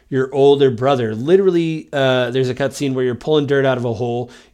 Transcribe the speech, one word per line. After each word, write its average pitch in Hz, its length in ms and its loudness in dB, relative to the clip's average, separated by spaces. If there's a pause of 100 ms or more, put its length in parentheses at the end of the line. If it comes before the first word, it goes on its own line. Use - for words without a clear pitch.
(100)
your 131 240 -2
older 139 360 4
brother. 120 440 -2
Literally, 165 800 0
uh, 127 380 0
there's 127 200 0
a 120 40 -4
cutscene 135 400 -4
where 127 100 -2
you're 123 100 -2
pulling 147 320 0
dirt 139 180 0
out 131 140 0
of 117 60 -4
a 120 100 -2
hole. 120 360 -6 (240)